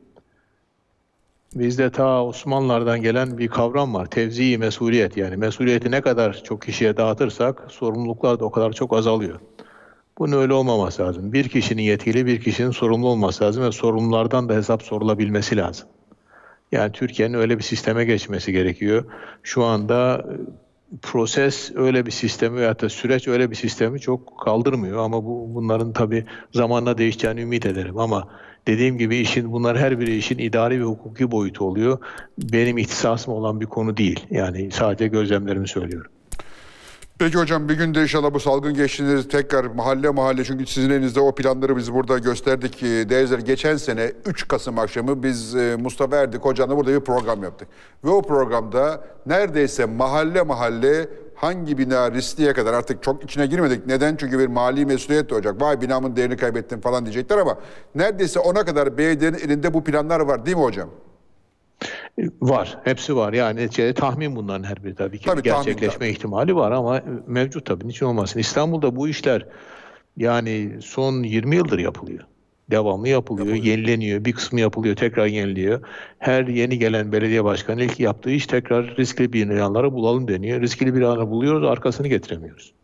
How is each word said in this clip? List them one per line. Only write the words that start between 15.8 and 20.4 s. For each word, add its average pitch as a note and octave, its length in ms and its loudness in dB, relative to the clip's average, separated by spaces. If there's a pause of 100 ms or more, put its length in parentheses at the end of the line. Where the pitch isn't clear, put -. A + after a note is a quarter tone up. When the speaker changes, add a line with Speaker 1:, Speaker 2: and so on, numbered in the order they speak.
Speaker 1:
Yani G#2+ 200 0
Türkiye'nin A#2+ 420 -2
öyle A2+ 240 2
bir G#2+ 40 -6
sisteme A#2 420 0
geçmesi G2+ 480 -2
gerekiyor. F#2 520 2 (380)
Şu - 220 0
anda, A#2 640 2
e, - 760 -14